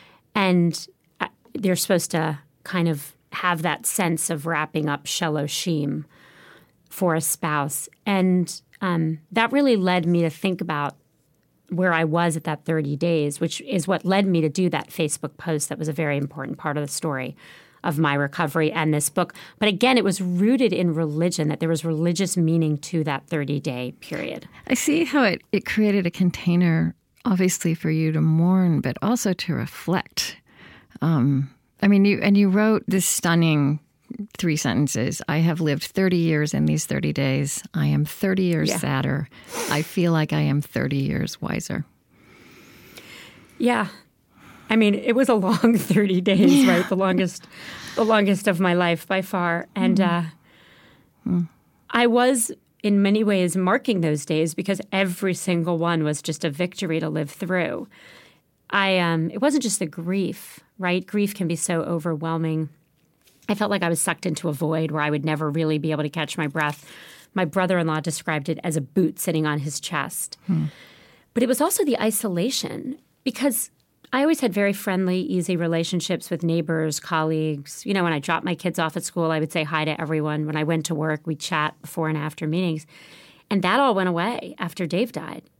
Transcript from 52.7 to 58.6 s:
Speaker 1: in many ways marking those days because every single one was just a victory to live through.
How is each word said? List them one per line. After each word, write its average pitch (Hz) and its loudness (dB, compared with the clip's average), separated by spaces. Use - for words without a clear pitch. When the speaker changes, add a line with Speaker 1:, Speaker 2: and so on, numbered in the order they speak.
Speaker 1:
in 202 4
many 202 4
ways 185 2
marking 190 2
those 151 0
days 156 0
because 190 -4
every 190 0
single 170 -2
one 165 0
was 151 -2
just 160 -6
a 160 -2
victory 165 -4
to 165 -4
live 156 -4
through. 175 -4